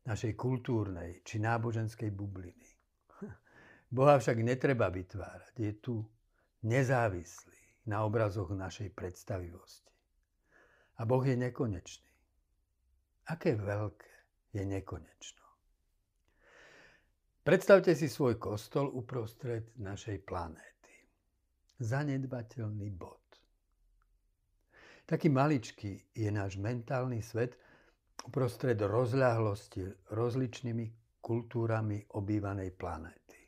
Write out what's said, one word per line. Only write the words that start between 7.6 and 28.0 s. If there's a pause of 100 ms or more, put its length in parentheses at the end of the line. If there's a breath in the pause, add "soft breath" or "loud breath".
na
obrazoch
našej
predstavivosti. (1040 soft breath)
A
Boh
je
nekonečný. (1160)
Aké
veľké (440)
je
nekonečno. (2000 loud breath)
Predstavte
si
svoj
kostol
uprostred
našej
planéty. (800)
Zanedbateľný
bod. (1800 loud breath)
Taký
maličký
je
náš
mentálny
svet (680 soft breath)